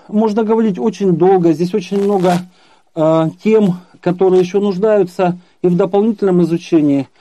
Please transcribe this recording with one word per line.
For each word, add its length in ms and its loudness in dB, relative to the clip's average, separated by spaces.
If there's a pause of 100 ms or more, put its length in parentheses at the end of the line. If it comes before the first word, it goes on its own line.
можно 340 0
говорить 340 0
очень 380 -2
долго. 380 2
Здесь 200 -4
очень 300 -4
много, 300 0 (640)
э, 340 0 (120)
тем, 360 2 (240)
которые 400 2
ещё 180 -2
нуждаются 800 0 (240)
и 80 0
в 80 0
дополнительном 640 0
изучении, 680 0 (140)